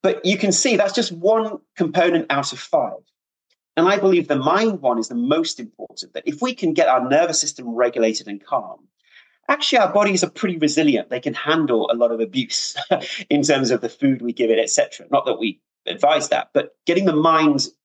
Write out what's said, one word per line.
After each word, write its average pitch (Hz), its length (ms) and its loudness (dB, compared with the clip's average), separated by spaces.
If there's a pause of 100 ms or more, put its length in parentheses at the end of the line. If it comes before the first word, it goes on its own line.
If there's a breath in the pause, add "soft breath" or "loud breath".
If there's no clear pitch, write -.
But - 220 0
you 190 140 2
can 196 140 0
see 233 240 2
that's 196 160 2
just 233 200 -2
one 214 460 0 (180)
component 170 540 2
out 139 220 -2
of 135 60 -14
five. - 420 -2 (760)
And 170 120 4
I 202 100 2
believe 180 300 2
the 147 80 0
mind 180 440 0
one 120 180 0
is 110 100 -4
the 127 60 -10
most 143 460 -2
important, - 540 -16
that - 120 -10
if - 160 -4
we 247 120 -2
can 160 200 -2
get 151 140 4
our 127 200 2
nervous 156 320 2
system - 280 -8
regulated 113 600 0
and 101 160 -12
calm, - 440 -6 (600 soft breath)
actually 285 300 0
our 180 140 2
bodies 202 320 2
are - 60 -6
pretty 180 280 -4
resilient. 151 520 2
They 123 100 -4
can 127 140 -6
handle 147 560 0
a 117 40 2
lot 117 180 2
of 113 80 -4
abuse 113 560 -4 (140)
<laughs> - 400 -4
in 147 120 2
terms 135 280 2
of 123 100 0
the 117 80 -6
food 135 320 0
we 120 120 -4
give 117 180 0
it, 113 80 4
et 123 120 0
cetera. - 400 -2
Not 139 160 0
that 107 120 -2
we 107 220 -4 (260)
advise - 420 0
that, - 240 -4
but - 240 -4 (100)
getting 180 180 2
the 160 120 2
mind 156 500 2 (180)